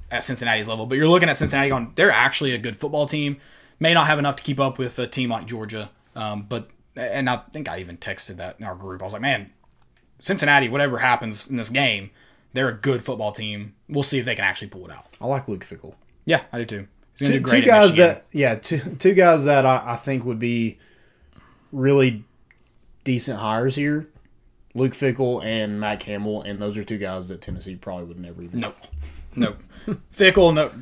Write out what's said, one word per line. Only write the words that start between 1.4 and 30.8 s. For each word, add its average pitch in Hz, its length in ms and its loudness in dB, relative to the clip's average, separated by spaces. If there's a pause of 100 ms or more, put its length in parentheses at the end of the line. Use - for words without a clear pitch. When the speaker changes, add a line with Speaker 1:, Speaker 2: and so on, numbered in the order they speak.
Speaker 1:
going, 123 260 -2
"They're 180 160 6
actually 131 420 2
a 117 60 -2
good 110 180 -8
football 147 300 -2
team." 143 300 -4 (420)
May 160 160 4
not 160 140 6
have 151 100 2
enough 143 180 -2
to - 60 -12
keep 139 160 -4
up 135 200 0
with 123 200 -6
a 123 80 -4
team 123 240 -4
like 107 160 -6
Georgia, 110 440 -10 (260)
um, 104 320 -8
but, 113 220 -8 (260)
and 127 340 -4
I 123 120 -2 (100)
think 151 160 -12
I 85 100 -10
even 87 200 -14
texted - 400 -10
that 87 200 -12
in 110 80 -14
our 92 80 -10
group. 92 280 -14
I - 20 -10
was 104 80 -10
like, 107 100 -10
"Man, 120 300 -4 (680)
Cincinnati, 143 500 2
whatever 135 300 -2
happens 117 500 -2
in 135 80 -6
this 110 140 -6
game, 113 400 -2 (440)
they're 131 140 0
a 110 60 -4
good 123 300 -2
football 107 260 -6
team. 104 440 -10 (140)
We'll 143 140 -2
see 135 160 -2
if 120 60 -2
they 120 100 -2
can 101 100 -2
actually 98 240 -4
pull 92 180 -18
it 82 40 -18
out." - 160 -20 (140)
Speaker 2:
I 113 60 -8
like 131 200 -4
Luke 98 180 -8
Fickell. - 300 -20 (300)
Speaker 1:
Yeah, 156 160 2 (120)
I 123 60 -6
do 117 60 -6
too. 101 240 -12 (280)
He's 143 120 -2
gonna 139 60 2
Speaker 2:
Two, 135 60 0
Speaker 1:
do 123 100 -4
great 233 140 6
Speaker 2:
two 240 60 8
Speaker 1:
at 214 100 10
Speaker 2:
guys 202 100 10
Speaker 1:
Michigan. 170 180 8
Speaker 2:
that, - 240 -4
yeah, 131 240 2
two, 151 220 -4 (220)
two 190 140 6
guys 170 300 8
that 139 220 6
I, 131 160 4 (100)
I 117 40 -4
think 131 280 -4
would 120 140 -4
be 117 400 -2 (920)
really 131 520 2 (800)
decent 123 360 -2
hires 113 340 0
here, 147 340 -2 (640)
Luke 127 180 0
Fickell 131 520 -2
and 107 360 -4
Matt 107 200 -4
Campbell, 104 420 -6
and 101 180 -10
those 104 160 -4
are 104 80 -8
two 107 140 -6
guys 92 300 -8
that 90 120 -12
Tennessee 92 340 -12
probably 90 300 -12
would 85 160 -16
never 87 220 -16
even. 87 180 -8
Speaker 1:
Nope. 104 160 -10 (580)
Nope. 110 240 -2 (280)
<laughs> - 300 -8
Fickell, 185 380 6
no, 151 160 2 (120)